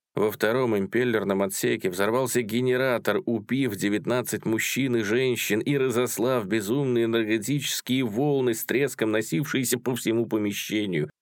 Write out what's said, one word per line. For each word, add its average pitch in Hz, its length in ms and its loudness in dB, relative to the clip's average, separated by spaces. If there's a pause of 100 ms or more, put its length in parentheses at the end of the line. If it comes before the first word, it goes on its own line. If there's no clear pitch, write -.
(140)
Во 104 160 2
втором 113 480 2
импеллерном 98 640 0
отсеке 98 480 -2
взорвался 117 500 0
генератор, 123 880 0
убив 117 500 0
девятнадцать 101 680 -2
мужчин 135 500 0
и 113 60 0
женщин 113 580 0
и 143 160 0
разослав 123 680 0
безумные 117 580 2
энергетические 113 960 0
волны 127 520 2
с 113 100 -6
треском, 127 460 0
носившиеся 127 680 0
по 131 160 -2
всему 117 300 0
помещению, 104 840 -2 (120)